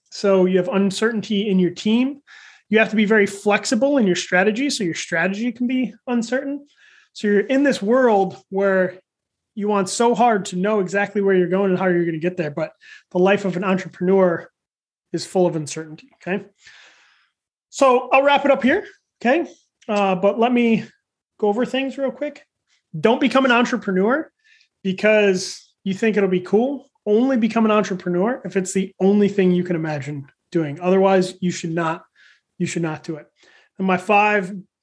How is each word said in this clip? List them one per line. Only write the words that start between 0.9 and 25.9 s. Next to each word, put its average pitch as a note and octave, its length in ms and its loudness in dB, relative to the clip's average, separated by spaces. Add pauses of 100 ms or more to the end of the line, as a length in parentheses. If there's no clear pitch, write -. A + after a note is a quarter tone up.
in F#3+ 100 2
your F3 140 2
team. B3 500 -2 (460)
You G#3+ 100 2
have A3 120 2
to G#3+ 60 -4
be G#3+ 80 2
very G3+ 220 2
flexible G#3+ 720 -2
in G#3+ 80 2
your F3 100 2
strategy. G#3+ 540 0
So - 140 -4
your D#3+ 100 -4
strategy G3 560 -4
can B3 160 -6
be B3+ 260 -4 (140)
uncertain. C4 600 -4 (460)
So - 140 -8
you're G3+ 140 4
in C4+ 240 2
this C4+ 180 0
world G#3 640 2
where F#3+ 520 0 (560)
you G#3 100 -6
want G3+ 220 0
so A#3 260 2
hard G#3+ 320 2
to F3+ 100 -8
know G#3 220 0
exactly G3 420 -2
where G3 140 2
you're F3+ 140 2
going F#3+ 220 0
and F#3 80 0
how F#3+ 80 0
you're F3 200 2
gonna D#3+ 120 -4
get F3+ 180 -4
there. D3+ 160 -4
But D#3 200 -6 (380)
the F3+ 80 -4
life G3 260 4
of F3+ 120 -4
an F#3 80 -4
entrepreneur F#3 840 0 (640)
is E3 140 -6
full F#3 180 0
of E3 120 0
uncertainty, D#3 520 -12 (140)
okay? G3+ 240 -8 (1200)
So B3+ 400 2
I'll C4+ 120 4
wrap C#4+ 220 2
it C#4 80 4
up C4 100 0
here, E4 240 0 (340)
okay? C#4+ 300 0 (380)
Uh, G3+ 260 0
but G3 240 0
let A#3+ 140 2
me A3+ 320 2 (560)
go G#3 80 0
over A3+ 180 -2
things C4 320 -6
real C4+ 140 -4
quick. D4 340 -10 (520)
Don't A3+ 220 2
become C4+ 240 2
an B3+ 60 2
entrepreneur A#3 800 0 (540)
because G3 1000 0
you F#3+ 120 -4